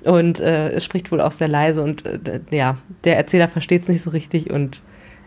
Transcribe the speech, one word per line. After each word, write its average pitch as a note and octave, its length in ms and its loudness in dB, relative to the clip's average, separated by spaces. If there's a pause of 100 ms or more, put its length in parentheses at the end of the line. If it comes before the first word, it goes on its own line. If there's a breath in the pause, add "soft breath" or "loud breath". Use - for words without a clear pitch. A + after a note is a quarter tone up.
Und, E3+ 360 4
äh, D#3 300 0
es - 140 -2
spricht - 280 -6
wohl D#3 100 2
auch - 100 2
sehr - 160 -2
leise D3+ 360 2
und, D3+ 240 -4
äh, - 100 -8
d-, - 220 -8 (100)
ja, C3+ 280 0 (260)
der E3+ 140 4
Erzähler E3+ 300 2
versteht's F3 400 -2
nicht F3 140 0
so E3+ 80 -8
richtig D#3+ 400 -4
und, C#3 320 -4 (460 loud breath)